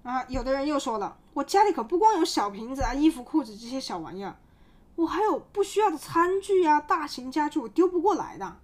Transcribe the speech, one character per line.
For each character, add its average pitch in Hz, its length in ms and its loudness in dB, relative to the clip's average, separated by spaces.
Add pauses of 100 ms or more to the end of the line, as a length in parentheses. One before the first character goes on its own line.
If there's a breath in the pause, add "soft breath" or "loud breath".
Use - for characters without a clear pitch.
啊！ 254 280 -4
有 254 140 -4
的 262 80 -2
人 277 140 0
又 294 140 0
说 233 180 -4
了 190 200 -6 (160)
，“我 277 100 -2
家 392 200 4
里 403 80 2
可 226 120 -2
不 330 160 0
光 427 180 6
有 320 80 2
小 208 240 0
瓶 220 260 -10
子 269 60 -4
啊、 233 120 -2
衣 294 140 4
服、 247 160 0
裤 302 200 0
子 214 120 -16
这 233 120 -16
些 262 120 -6
小 220 200 -6
玩 160 180 -10
意 196 60 -8
儿， 185 120 -10 (600 soft breath)
我 330 100 0
还 320 160 0
有 392 180 2 (140)
不 392 100 2
需 392 160 -4
要 415 120 4
的 311 60 -4
餐 359 440 0
具 370 240 2
啊、 294 160 4
大 311 240 -2
型 262 260 -10
家 302 160 0
具， 302 120 -4
我 226 100 -6
丢 349 180 4
不 349 140 0
过 381 140 4
来 196 200 -6
的。” 180 280 -12